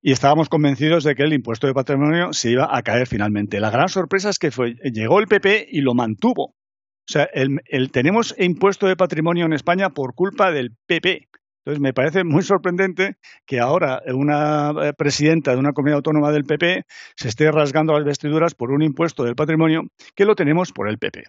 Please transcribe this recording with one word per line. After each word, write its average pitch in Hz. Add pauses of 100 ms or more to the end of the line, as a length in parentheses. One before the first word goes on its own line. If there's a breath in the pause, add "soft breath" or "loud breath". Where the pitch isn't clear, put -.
Y 143
estábamos 143
convencidos 151
de 143
que 139
el 156
impuesto 117
de 135
patrimonio 147
se -
iba 131
a 127
caer 120
finalmente. 104
La 107
gran 139
sorpresa 190
es 196
que 156
fue, 120 (180)
llegó 113
el 220
P 202
P 196
y 151
lo 127
mantuvo. 123
O -
sea, 151
el, 135
el, 127
tenemos 190
impuesto 190
de 185
patrimonio 170
en 160
España 180
por 131
culpa 190
del 127 (160)
P 165
P. - (360)
Entonces, 143
me 135
parece 151
muy 160
sorprendente 185 (300 loud breath)
que 127
ahora 139 (140)
una, 147 (120)
eh, 147
presidenta 147
de 127
una 139
comunidad 147
autónoma 151
del 147
P 151
P 175 (320 loud breath)
se -
esté 151
rasgando 151
las 147
vestiduras 151
por 127
un 147
impuesto 156
del 120
patrimonio 160 (340 loud breath)
que 196
lo 208
tenemos 170
por -
el 110
P -
P. -